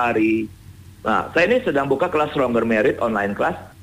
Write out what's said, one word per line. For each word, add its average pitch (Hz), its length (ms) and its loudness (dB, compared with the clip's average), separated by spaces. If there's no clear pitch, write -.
hari. 110 460 2
Nah, 95 320 0
saya 165 140 2
ini 247 160 4
sedang 139 240 0
buka 139 220 0
kelas 151 240 0
Stronger 120 320 0
Married 113 360 2
online 101 320 -2
class. 139 240 -2